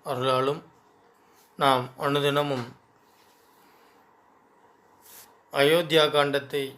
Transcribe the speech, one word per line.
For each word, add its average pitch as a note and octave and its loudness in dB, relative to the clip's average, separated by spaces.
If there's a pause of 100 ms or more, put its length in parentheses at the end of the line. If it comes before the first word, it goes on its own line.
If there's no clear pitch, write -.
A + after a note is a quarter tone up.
அருளாலும் C3+ -2 (920)
நாம் C3 2 (100)
அனுதினமும் C#3+ -2 (2750)
அயோத்தியா D3+ 2
காண்டத்தை C#3 -2